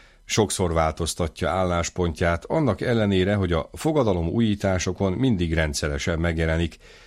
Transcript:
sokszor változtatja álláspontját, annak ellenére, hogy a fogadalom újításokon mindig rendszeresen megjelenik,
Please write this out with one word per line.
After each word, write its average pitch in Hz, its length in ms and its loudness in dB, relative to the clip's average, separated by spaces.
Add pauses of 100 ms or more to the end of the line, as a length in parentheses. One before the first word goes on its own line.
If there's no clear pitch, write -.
(240)
sokszor 95 480 0
változtatja 80 760 -2
álláspontját, 87 960 0
annak 135 360 0
ellenére, 101 540 2
hogy 95 180 0
a 80 200 -2
fogadalom 110 560 0
újításokon 98 840 0
mindig 90 420 0
rendszeresen 78 640 -2
megjelenik, 82 580 0 (300)